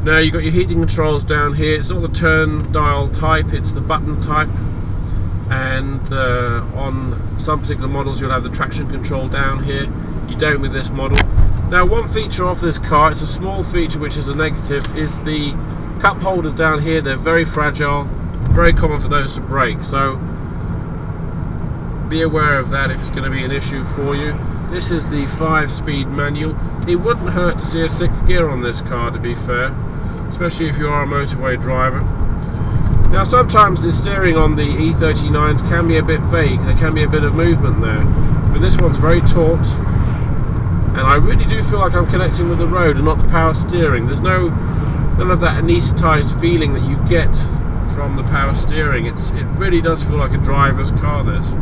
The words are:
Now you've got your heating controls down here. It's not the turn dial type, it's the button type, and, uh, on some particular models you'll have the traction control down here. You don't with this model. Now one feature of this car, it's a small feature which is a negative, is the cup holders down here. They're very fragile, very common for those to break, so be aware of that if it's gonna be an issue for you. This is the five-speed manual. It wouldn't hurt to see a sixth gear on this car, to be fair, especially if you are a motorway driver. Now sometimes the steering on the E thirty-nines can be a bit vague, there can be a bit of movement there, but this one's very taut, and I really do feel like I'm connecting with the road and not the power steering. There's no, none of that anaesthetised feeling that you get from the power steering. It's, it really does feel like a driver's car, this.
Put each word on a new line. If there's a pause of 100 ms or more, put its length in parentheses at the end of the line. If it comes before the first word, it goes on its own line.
Now
you've
got
your
heating
controls
down
here.
It's
not
the
turn
dial
type,
it's
the
button
type, (1000)
and, (100)
uh, (140)
on (220)
some
particular
models
you'll
have
the
traction
control
down
here. (400)
You
don't
with
this
model. (520)
Now
one
feature
of
this
car,
it's
a
small
feature
which
is
a
negative, (120)
is
the (480)
cup
holders
down
here.
They're
very
fragile, (460)
very
common
for
those
to
break,
so (1900)
be
aware
of
that
if
it's
gonna
be
an
issue (100)
for
you. (340)
This
is
the (100)
five-speed
manual. (320)
It
wouldn't
hurt
to
see
a
sixth
gear
on
this
car,
to
be
fair, (580)
especially
if
you
are
a
motorway
driver. (1120)
Now
sometimes
the
steering
on
the
E
thirty-nines
can
be
a
bit
vague,
there
can
be
a
bit
of
movement
there, (480)
but
this
one's
very
taut,
and
I
really
do
feel
like
I'm
connecting
with
the
road
and
not
the
power
steering.
There's
no,
none
of
that
anaesthetised
feeling
that
you (100)
get (640)
from
the
power
steering.
It's,
it (120)
really
does
feel
like
a
driver's
car,
this. (160)